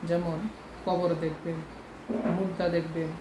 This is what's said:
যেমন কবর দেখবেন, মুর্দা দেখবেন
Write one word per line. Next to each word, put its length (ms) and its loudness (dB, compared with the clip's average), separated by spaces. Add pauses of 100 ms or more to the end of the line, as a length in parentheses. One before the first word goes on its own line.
যেমন 340 2 (440)
কবর 320 4
দেখবেন, 420 -2 (760)
মুর্দা 340 2
দেখবেন 420 2 (100)